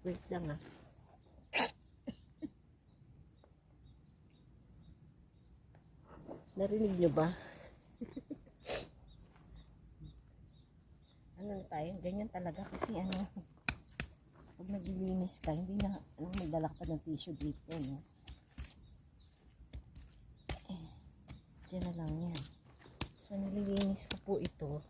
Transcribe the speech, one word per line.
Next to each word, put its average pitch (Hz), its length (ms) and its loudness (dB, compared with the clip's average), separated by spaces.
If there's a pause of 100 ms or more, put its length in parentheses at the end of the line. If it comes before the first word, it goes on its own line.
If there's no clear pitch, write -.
Wait 175 240 0
lang, 175 240 0
ah. 147 80 0 (4000)
Narinig 202 400 6
nyo 170 160 12
ba? 165 160 10 (720)
<laughs> - 320 -8 (3000)
Ano 190 260 -4
na 185 80 -10
tayo? 160 320 -2
Ganyan 202 320 0
talaga 180 400 -2
kasi, - 240 -2
ano, 185 320 0 (1300)
pag 185 260 -2
naglilinis 185 600 0
ka, 160 80 2
hindi 180 320 0
na, 196 160 2
ano, - 400 -6
magdala 160 320 2
ka - 80 -14
pa 156 80 -4
ng 156 160 0
tissue 156 320 -2
dito, 147 400 -4
no? 139 240 -2 (2750)
Eh, 165 180 -6 (760)
dyan 185 240 -2
na - 80 -2
lang 156 160 0
yan. 170 260 0 (840)
So, 202 80 -4
nililinis 196 720 4
ko - 160 2
po 196 160 4
ito 151 400 4 (100)